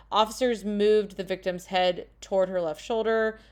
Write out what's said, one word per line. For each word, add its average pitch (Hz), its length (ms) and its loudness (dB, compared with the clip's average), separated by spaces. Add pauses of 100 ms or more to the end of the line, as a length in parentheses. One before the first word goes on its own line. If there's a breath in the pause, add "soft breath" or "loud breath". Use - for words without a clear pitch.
(120)
officers 220 540 0
moved 208 520 2
the 196 60 -6
victim's 180 440 -6
head 185 400 0 (120)
toward 190 300 0
her 185 120 -2
left 156 220 -4
shoulder, 220 560 0 (120 loud breath)